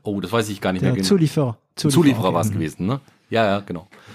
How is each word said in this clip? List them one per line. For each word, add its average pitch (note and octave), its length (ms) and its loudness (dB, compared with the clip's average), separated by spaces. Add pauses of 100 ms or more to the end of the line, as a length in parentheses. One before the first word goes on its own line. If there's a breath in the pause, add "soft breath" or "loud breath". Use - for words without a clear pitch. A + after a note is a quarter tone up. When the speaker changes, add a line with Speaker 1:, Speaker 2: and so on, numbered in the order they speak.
Speaker 1:
Oh, G2+ 160 -4
das F#2 120 -6
weiß A2 180 0
ich G2 120 -8
gar F#2+ 100 0
nicht F#2 100 -2
Speaker 2:
Der C3 100 2
Speaker 1:
mehr C3 60 0
genau. F#3+ 100 -2
Speaker 2:
Zulieferer. D#3 420 2
Speaker 1:
Ein A2+ 60 -8 (220)
Speaker 2:
Zulieferer, D3 160 0
Speaker 1:
Zulieferer C3 360 4
Speaker 2:
okay. F2 60 -2
Speaker 1:
war's E2+ 160 0
gewesen, E2 360 -4
ne? C#3 120 -2 (300 soft breath)
Ja, A2+ 160 2
ja, G2+ 140 0
genau. F#2 280 -12 (280 loud breath)